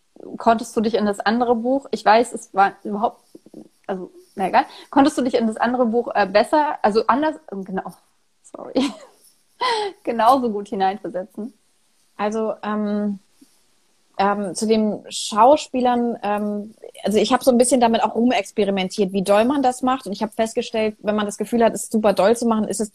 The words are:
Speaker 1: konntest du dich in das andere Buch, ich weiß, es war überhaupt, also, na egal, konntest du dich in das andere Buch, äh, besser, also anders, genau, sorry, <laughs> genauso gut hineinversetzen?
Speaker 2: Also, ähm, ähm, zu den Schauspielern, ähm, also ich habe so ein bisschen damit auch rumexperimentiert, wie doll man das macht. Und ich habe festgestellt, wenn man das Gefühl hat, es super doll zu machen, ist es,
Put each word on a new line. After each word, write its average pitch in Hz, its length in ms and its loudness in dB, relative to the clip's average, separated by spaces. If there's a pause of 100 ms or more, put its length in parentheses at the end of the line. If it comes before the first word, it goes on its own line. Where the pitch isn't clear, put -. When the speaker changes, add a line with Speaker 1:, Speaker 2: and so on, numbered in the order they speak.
(360)
Speaker 1:
konntest 233 400 0
du 233 40 2
dich 214 140 0
in 208 120 0
das 202 140 -2
andere 240 340 0
Buch, 247 380 -2
ich 214 120 -6
weiß, 226 300 4
es - 200 -16
war 190 180 2 (120)
überhaupt, 208 380 -4 (640)
also, 185 240 -8 (240)
na 190 140 -2
egal, 226 180 2 (240)
konntest 285 280 2
du 277 40 0
dich 247 120 0
in 233 120 0
das 220 100 -4
andere 240 300 0
Buch, 233 280 0
äh, 202 120 2
besser, 285 560 2
also 214 240 2
anders, 302 300 2 (140)
genau, 190 420 -8 (500)
sorry, - 480 -4 (600)
<laughs> 427 540 -4
genauso 233 460 4
gut 202 180 -6
hineinversetzen? 196 840 -4 (640)
Speaker 2:
Also, 214 460 -2
ähm, 208 560 -4 (1000)
ähm, 202 360 0
zu 220 120 -4
den 214 420 2
Schauspielern, 240 1120 2
ähm, 208 520 -4 (300)
also 196 140 0
ich 220 140 2
habe 247 100 4
so 269 80 2
ein 240 80 6
bisschen 247 220 2
damit 226 220 2
auch 220 120 -2
rumexperimentiert, 196 1000 -2
wie 202 100 0
doll 208 240 4
man 277 160 0
das 254 200 0
macht. 262 240 -2
Und 185 60 -6
ich - 100 -8
habe 220 100 -4
festgestellt, 220 680 -4
wenn 208 160 -2
man 208 100 0
das 202 120 -8
Gefühl 226 260 0
hat, 220 80 4
es - 160 -10
super 214 240 2
doll 196 240 4
zu 233 100 -4
machen, 220 220 0
ist - 120 -6
es, 214 140 -6